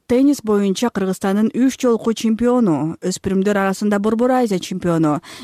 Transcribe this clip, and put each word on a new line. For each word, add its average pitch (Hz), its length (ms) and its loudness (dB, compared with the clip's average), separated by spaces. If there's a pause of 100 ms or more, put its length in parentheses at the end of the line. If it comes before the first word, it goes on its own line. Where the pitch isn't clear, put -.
теннис 269 340 2
боюнча 202 480 0
Кыргызстандын 196 640 0
үч 254 240 0
жолку 233 360 0
чемпиону, 220 880 0
өспүрүмдөр 190 560 -2
арасында 196 420 0
Борбор 226 320 0
Азия 240 280 0
чемпиону 165 600 0 (240)